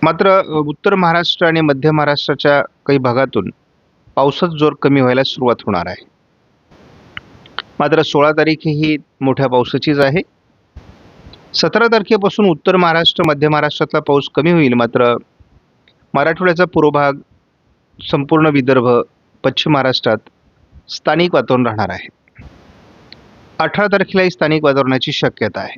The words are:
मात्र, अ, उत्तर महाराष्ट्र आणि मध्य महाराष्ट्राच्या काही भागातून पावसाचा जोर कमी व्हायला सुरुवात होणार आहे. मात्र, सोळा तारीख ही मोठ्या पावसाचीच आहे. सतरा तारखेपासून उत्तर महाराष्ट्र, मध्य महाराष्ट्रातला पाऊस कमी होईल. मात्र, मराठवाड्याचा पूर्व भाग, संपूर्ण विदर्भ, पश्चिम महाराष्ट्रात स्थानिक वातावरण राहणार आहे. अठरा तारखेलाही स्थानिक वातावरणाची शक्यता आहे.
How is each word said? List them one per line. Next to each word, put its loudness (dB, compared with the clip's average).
मात्र, 2
अ, -2
उत्तर -2
महाराष्ट्र 0
आणि 2
मध्य 0
महाराष्ट्राच्या 0
काही 2
भागातून -2
पावसाचा 0
जोर 0
कमी 2
व्हायला 2
सुरुवात -2
होणार -2
आहे. -14
मात्र, 2
सोळा 2
तारीख 0
ही -2
मोठ्या 0
पावसाचीच 0
आहे. 0
सतरा 0
तारखेपासून 0
उत्तर 0
महाराष्ट्र, 0
मध्य 0
महाराष्ट्रातला -2
पाऊस 0
कमी 2
होईल. 4
मात्र, 2
मराठवाड्याचा 0
पूर्व 0
भाग, 0
संपूर्ण 2
विदर्भ, 2
पश्चिम 0
महाराष्ट्रात 0
स्थानिक -2
वातावरण 0
राहणार -4
आहे. -12
अठरा 0
तारखेलाही 0
स्थानिक -2
वातावरणाची 0
शक्यता -4
आहे. -12